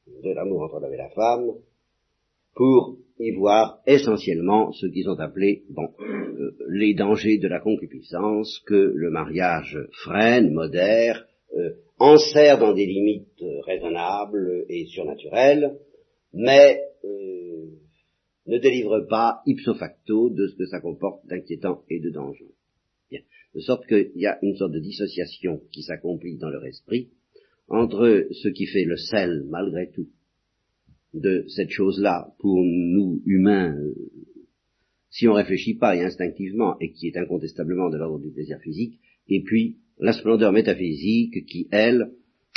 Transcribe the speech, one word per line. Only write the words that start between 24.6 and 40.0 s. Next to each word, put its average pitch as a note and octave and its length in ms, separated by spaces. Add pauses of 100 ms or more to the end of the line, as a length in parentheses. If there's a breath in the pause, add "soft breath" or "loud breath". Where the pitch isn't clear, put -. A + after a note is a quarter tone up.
de D#2 80
dissociation E2+ 800 (100)
qui D2+ 140
s'accomplit E2+ 520
dans D#2 140
leur C2+ 140
esprit A#2 460 (580 soft breath)
entre A2 640
ce - 160
qui F#2+ 180
fait F#2+ 180
le E2 120
sel, F2 520
malgré F2 440
tout, F2 160 (1040)
de F#2+ 340
cette - 240
chose-là F#2+ 720
pour F#2+ 240
nous, F2 640
humains, F#2+ 520
euh, D2 160 (1160)
si - 180
on G#2+ 60
réfléchit G2 400
pas G#2+ 200
et F2 80
instinctivement, F#2 800
et D#2+ 100
qui - 160
est E2 100
incontestablement E2+ 760
de D#2 80
l'ordre D#2 200
du D2 140
plaisir D2 260
physique, G2+ 400 (300)
et G2 140
puis A2+ 340 (240)